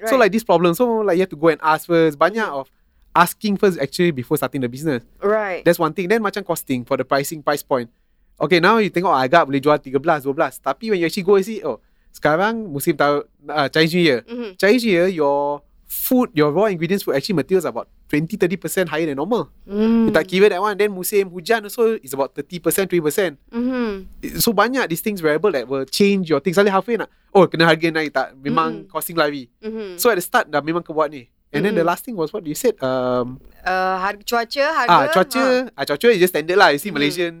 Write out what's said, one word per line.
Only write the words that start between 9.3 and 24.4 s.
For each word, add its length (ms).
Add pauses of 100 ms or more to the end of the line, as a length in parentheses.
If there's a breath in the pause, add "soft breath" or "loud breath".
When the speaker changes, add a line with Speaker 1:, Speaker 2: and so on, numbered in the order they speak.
Speaker 1:
boleh 80
jual 220
tiga 180
belas, 240
dua 140
belas. 260
Tapi 320
when 80
you 80
actually 160
go 80
and 100
see, 220
oh, 160 (260)
sekarang 600
musim 260
tahun, 320 (200)
uh, 220
Chinese 260
New 100
Year. 200
Speaker 2:
Mm-hmm. 340
Speaker 1:
Chinese 260
New 100
Year, 180
your 500 (220)
food, 480
your 200
raw 140
ingredients 360
food 120
actually 220
materials 260
are 80
about 180 (180)
twenty, 300
thirty 200
percent 320
higher 180
than 100
normal. 340 (140)
Speaker 2:
Mm. 460
Speaker 1:
You 20
tak 140
kira 240
that 80
one. 160
Then 180
musim 380
hujan 340
also 320
is 180
about 200
thirty 240
percent, 300
twenty 140
percent. 360 (100)
Speaker 2:
Mm-hmm. 880
Speaker 1:
So 120